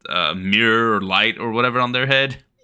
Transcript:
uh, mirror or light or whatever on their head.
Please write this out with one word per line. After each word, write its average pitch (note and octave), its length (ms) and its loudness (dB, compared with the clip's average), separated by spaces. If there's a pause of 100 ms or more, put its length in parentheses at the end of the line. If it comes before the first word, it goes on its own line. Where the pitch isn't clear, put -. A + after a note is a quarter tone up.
uh, E2 260 -2
mirror A2 600 2
or G2 40 -2
light G2 380 0
or A2+ 140 -6
whatever A#2+ 260 0
on B2 140 0
their B2+ 140 -2
head. C3+ 360 0 (220)